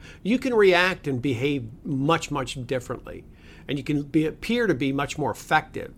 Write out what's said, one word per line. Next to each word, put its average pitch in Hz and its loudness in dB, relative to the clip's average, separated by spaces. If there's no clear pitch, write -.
you 226 2
can 254 -2
react 185 6
and 127 -2
behave 135 -2
much, 151 0
much 131 -6
differently. 120 -8
And 143 -4
you 131 -8
can 147 0
be, 156 0
appear 226 0
to 170 4
be 135 -2
much 139 -4
more 147 -2
effective - -2